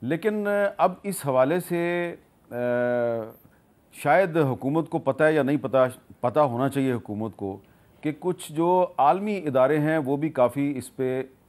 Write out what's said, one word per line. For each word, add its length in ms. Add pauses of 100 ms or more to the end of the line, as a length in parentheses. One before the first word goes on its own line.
लेकिन 420 (340)
अब 260
इस 200
हवाले 340
से, 520
अ, 40 (1900)
शायद 340
हुकूमत 500
को 120
पता 260
है 100
या 80
नहीं 140
पता, 340 (320)
पता 180
होना 280
चाहिए 240
हुकूमत 440
को 240 (420)
कि 80
कुछ 400
जो 480
आलमी 380
इदारे 400
हैं 200
वो 200
भी 120
काफ़ी 420
इस 180
पे, 320
अ, 60 (220)